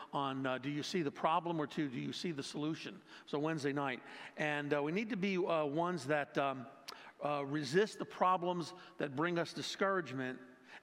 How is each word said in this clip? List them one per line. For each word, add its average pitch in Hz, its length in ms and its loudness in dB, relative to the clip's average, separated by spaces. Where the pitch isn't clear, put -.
on, 135 320 0
uh, 127 100 2
do 127 140 -4
you 147 120 -2
see 175 200 0
the 143 80 0
problem 170 500 2
or 147 60 2
two, 151 220 -2
do 127 120 -4
you 139 120 -4
see - 180 -2
the 139 120 -4
solution? 147 600 -4
So 151 120 0
Wednesday 147 360 2
night. 139 280 0
And, 147 340 2
uh, 147 100 4
we 151 100 0
need 214 180 0
to 233 60 0
be, 190 200 2
uh, 165 300 4
ones 160 400 0
that, 147 320 2
um, 131 280 0
uh, 143 220 0
resist 151 540 2
the - 80 -4
problems 180 640 2
that 147 180 -2
bring 170 240 2
us 160 140 0
discouragement, 135 880 0